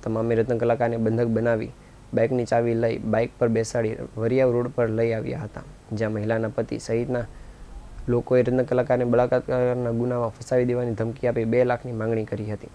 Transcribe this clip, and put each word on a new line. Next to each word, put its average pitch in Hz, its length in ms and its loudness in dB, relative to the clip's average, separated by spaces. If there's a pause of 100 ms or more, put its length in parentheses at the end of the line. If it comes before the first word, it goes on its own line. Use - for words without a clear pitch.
તમામે 113 320 0
રત્ન 113 220 2
કલાકારને 117 400 2
બંધક 113 300 2
બનાવી 113 440 0 (420)
બાઇકની 123 320 2
ચાવી 117 280 2
લઈ 113 240 2
બાઇક 110 420 0
પર 123 80 4
બેસાડી 113 480 0 (220)
વરિયાવ 123 340 4
રોડ 120 160 2
પર 120 220 0
લઈ 113 220 2
આવ્યા 123 280 -4
હતા, - 240 -10 (300)
જ્યાં 107 180 -2
મહિલાના 110 360 0
પતિ 113 320 -4
સહિતના 120 460 -2 (800)
લોકોએ 120 340 4
રત્ન 123 220 2
કલાકારને 123 420 2
બળાત્કારના 123 840 2
ગુનામાં 120 380 0
ફસાવી 127 360 0
દેવાની 123 260 0
ધમકી 113 360 -2
આપી 117 180 0
બે 117 180 4
લાખની 123 280 -2
માંગણી 110 340 -2
કરી 107 260 -6
હતી - 240 -10